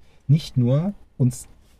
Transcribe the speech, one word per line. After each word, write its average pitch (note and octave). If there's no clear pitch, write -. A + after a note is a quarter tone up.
nicht D3
nur C#3
uns B2+